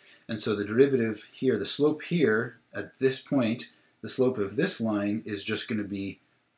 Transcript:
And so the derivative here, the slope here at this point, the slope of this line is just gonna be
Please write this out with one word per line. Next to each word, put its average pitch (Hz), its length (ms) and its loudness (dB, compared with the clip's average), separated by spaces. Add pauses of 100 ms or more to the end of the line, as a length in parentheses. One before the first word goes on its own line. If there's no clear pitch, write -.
(280)
And 113 120 -2
so 110 160 2
the 101 100 -2
derivative 117 680 2
here, 123 260 0
the 95 100 -4
slope 151 380 2
here 127 520 0 (160)
at 101 240 -12
this 131 220 0
point, 117 520 -2 (300)
the 110 60 -10
slope 123 300 2
of 101 180 -4
this 165 240 0
line 107 460 -2
is 104 180 -6
just - 240 -4
gonna 107 160 -2
be 98 380 -8 (360)